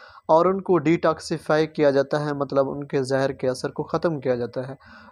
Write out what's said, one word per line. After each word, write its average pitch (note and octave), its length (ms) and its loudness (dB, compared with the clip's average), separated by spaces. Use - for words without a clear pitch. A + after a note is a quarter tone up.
और E3 200 6
उनको F#3+ 300 0
डिटॉक्सिफाई D#3+ 880 0
किया D3+ 240 2
जाता C#3 280 2
है, D3 200 -4
मतलब C3+ 300 0
उनके C#3+ 340 -4
जहर C3+ 300 0
के C3 140 -6
असर B2+ 220 -2
को C#3+ 140 -6
ख़त्म D#3+ 380 -2
किया B2+ 160 0
जाता A#2+ 300 -6
है। C3+ 120 -14